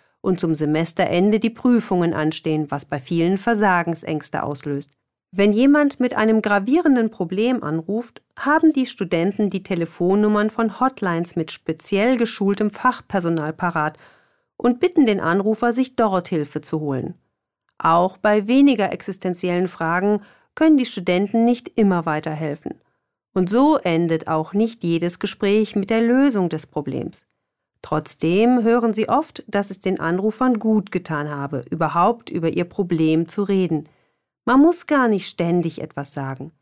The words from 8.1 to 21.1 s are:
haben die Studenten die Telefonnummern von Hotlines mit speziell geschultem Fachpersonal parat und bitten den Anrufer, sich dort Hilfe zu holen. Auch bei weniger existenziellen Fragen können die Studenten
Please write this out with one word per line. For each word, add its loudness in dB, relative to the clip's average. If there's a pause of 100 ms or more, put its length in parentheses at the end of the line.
haben 2
die 0
Studenten -2
die -6
Telefonnummern 0
von -2
Hotlines -2
mit -4
speziell -2
geschultem 0
Fachpersonal -2
parat -2 (580)
und 0
bitten 4
den 2
Anrufer, 0
sich -4
dort 0
Hilfe -4
zu -6
holen. -6 (640)
Auch 2
bei 2
weniger 4
existenziellen -4
Fragen 0 (340)
können 6
die 2
Studenten 0